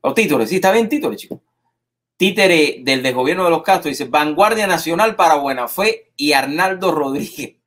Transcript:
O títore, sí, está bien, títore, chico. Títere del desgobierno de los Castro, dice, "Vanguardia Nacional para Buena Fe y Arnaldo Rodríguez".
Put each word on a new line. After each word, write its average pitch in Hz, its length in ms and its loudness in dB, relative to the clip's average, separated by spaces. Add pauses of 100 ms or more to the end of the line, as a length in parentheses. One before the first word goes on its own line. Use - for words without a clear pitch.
O - 140 -2
títore, 220 320 2
sí, 190 100 -2
está 226 160 2
bien, 226 160 2
títore, 294 280 -4
chico. - 260 -14 (720)
Títere 180 680 2
del 131 200 -2
desgobierno 131 420 0
de 175 60 4
los 165 120 0
Castro, 175 260 0
dice, 135 180 -6
"Vanguardia 156 600 0
Nacional 180 500 0
para 165 200 4
Buena 131 320 -4
Fe 220 480 -4
y 147 160 0
Arnaldo 175 600 0
Rodríguez". 139 640 -6 (100)